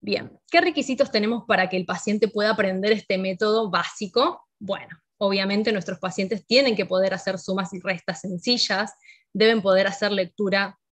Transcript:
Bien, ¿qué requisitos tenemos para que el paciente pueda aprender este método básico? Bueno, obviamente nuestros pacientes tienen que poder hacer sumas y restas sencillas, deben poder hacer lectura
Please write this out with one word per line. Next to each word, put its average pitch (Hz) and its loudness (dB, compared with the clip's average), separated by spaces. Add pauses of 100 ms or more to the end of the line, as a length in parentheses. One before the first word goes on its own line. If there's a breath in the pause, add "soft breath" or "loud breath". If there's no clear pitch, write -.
Bien, - -6 (120)
¿qué 330 6
requisitos 269 0
tenemos 220 0
para 185 2
que 185 -4
el 185 -4
paciente 208 0
pueda 208 0
aprender 202 0
este 202 0
método 214 0
básico? 214 -2 (120)
Bueno, - -10 (160)
obviamente 196 0
nuestros 190 -4
pacientes 190 -4
tienen 247 4
que 190 0
poder 190 0
hacer 185 -6
sumas 190 -4
y 185 -10
restas 180 -6
sencillas, 202 -2 (400 soft breath)
deben 220 4
poder 190 4
hacer 202 -2
lectura 196 -2 (160)